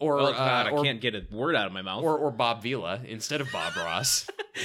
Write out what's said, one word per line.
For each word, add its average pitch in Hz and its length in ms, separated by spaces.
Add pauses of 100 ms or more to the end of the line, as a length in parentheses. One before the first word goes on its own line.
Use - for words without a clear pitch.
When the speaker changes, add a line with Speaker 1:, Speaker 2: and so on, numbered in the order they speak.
Speaker 1:
Or, 147 180
Speaker 2:
Oh, 139 140
God, 127 340
Speaker 1:
uh, 107 40
Speaker 2:
I - 20
Speaker 1:
or 147 120
Speaker 2:
can't 123 160
get 117 140
a 95 160
word 127 240
out 107 120
of 92 60
my 95 100
mouth. 95 200
Speaker 1:
Or, 156 140
or 143 140
Bob 117 320
Vila 104 440
instead 127 340
of 135 120
Bob 85 240
Ross. 85 580
Speaker 2:
<laughs> - 20 (280)